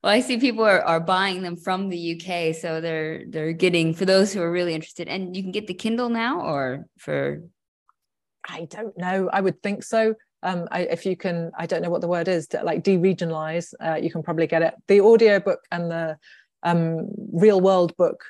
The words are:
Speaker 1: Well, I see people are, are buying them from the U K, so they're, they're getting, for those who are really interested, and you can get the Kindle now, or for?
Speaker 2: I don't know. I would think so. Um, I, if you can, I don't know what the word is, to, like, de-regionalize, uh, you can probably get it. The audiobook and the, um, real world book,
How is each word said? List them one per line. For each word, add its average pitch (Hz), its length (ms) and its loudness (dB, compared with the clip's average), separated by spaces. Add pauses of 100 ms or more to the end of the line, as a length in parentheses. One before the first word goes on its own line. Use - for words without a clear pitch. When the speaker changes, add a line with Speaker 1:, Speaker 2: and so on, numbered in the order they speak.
Speaker 1:
Well, 202 80 2
I 220 80 6
see 254 180 -2
people 226 280 2
are, 190 160 6
are 165 180 2
buying 185 420 -2
them 175 140 -8
from 185 320 -4
the 175 100 -6
U 170 200 -6
K, 170 340 -4
so 160 300 -6
they're, 160 480 -6
they're 160 240 -4
getting, 165 400 2
for 165 100 -4
those 190 300 4
who 202 80 -4
are 170 100 -2
really 175 220 -2
interested, 160 340 -10
and 185 300 -8
you 196 40 -6
can 185 120 -8
get 214 140 -6
the 185 60 -8
Kindle 226 360 -4
now, 233 320 -2
or 139 440 -4 (120)
for? 147 460 -6 (1000)
Speaker 2:
I 165 200 -12
don't 214 320 -12
know. 185 340 -2
I 196 80 0
would 190 240 -2
think 202 200 -6
so. 220 320 0 (260)
Um, 180 300 -6
I, 180 120 -2
if - 220 -4
you 185 120 -2
can, 170 400 -4
I 165 80 -8
don't 170 160 -2
know 175 80 -4
what 170 100 0
the 175 80 -4
word 170 220 -2
is, 175 180 -2
to, - 160 -4
like, 165 180 -2
de-regionalize, 175 1000 0
uh, 160 140 -2
you 160 140 -2
can 160 140 -6
probably 160 240 0
get 165 140 2
it. 165 120 2 (140)
The 202 140 8
audiobook 202 580 6 (100)
and 170 220 -4
the, 165 260 -4 (460)
um, 165 460 0 (240)
real 196 260 6
world 185 380 4
book, - 320 0